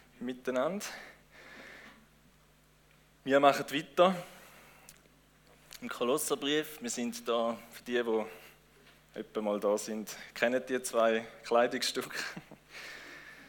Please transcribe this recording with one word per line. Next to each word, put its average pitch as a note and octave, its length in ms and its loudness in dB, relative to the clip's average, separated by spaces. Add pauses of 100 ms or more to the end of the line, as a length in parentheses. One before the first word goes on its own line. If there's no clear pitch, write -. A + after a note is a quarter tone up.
(180)
miteinander. B2+ 680 -2 (2500)
Wir C#3 160 4
machen C#3 320 6
weiter F3 440 4 (1700)
im B2 80 -8
Kolosserbrief. C#3+ 920 0
Wir A#2+ 80 -4
sind A#2+ 380 -4
da, A#2 280 2 (140)
für - 140 -18
die, A#2+ 180 0
die - 1160 -6
etwa A2 220 -6
mal G#2 200 0
da G#2 180 4
sind, G#2+ 360 -6 (200)
kennen B2 340 2
die B2+ 140 -2
zwei A2+ 420 4 (200)
Kleidungsstücke. B2 760 2
<laughs> - 0 - (1300)